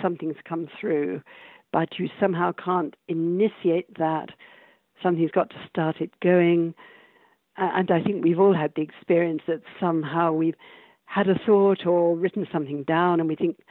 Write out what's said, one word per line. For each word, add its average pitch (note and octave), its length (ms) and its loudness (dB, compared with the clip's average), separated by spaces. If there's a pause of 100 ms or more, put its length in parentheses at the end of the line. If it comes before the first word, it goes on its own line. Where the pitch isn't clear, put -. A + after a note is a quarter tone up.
something's D#3+ 360 -4 (120)
come E3 200 -8 (120)
through, D#3 400 -4 (520)
but - 260 -2
you F3+ 100 -4 (100)
somehow F3 340 0
can't F3+ 420 -4 (120)
initiate F3 920 -2
that. D#3+ 320 -2 (720)
Something's E3 280 0
got - 200 0
to - 60 -20 (120)
start D#3+ 320 -4
it E3 100 -6 (100)
going. E3+ 540 4 (840)
A-, F#3 180 -2
and F#3 140 0
I E3+ 120 2
think G3+ 220 -2
we've E3+ 160 2
all G3 140 6
had D3+ 200 -2
the D#3 80 -4
experience E3+ 640 -2
that E3 140 -4 (180)
somehow E3 540 0
we've D#3+ 220 0 (500)
had G3 240 -2
a F#3+ 180 2
thought G3 400 4
or E3+ 300 2
written F3+ 340 -4
something C#3+ 340 -6
down E3+ 360 2
and D#3+ 80 0
we D#3 80 -4
think, E3+ 220 -2 (120)